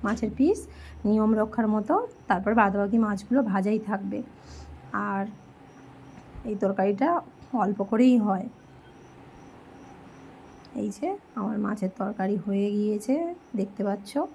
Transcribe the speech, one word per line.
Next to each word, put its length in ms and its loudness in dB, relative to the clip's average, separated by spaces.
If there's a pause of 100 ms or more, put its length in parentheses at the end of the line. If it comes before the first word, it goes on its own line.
মাছের 320 -2
পিস 220 4 (460)
নিয়ম 300 4
রক্ষার 340 0
মতো, 260 0 (340)
তারপর 260 2
বাদবাকি 440 4
মাছগুলো 440 2
ভাজাই 360 0
থাকবে। 440 -4 (680)
আর 340 -2 (1200)
এই 100 -4
তরকারিটা 680 2 (320)
অল্প 320 0
করেই 340 6
হয়। 280 0 (2250)
এই 140 -4
যে 280 -4 (180)
আমার 240 -4
মাছের 400 -2
তরকারি 380 -2
হয়ে 340 0
গিয়েছে, 640 -2 (220)
দেখতে 280 -4
পাচ্ছ। 340 -4 (160)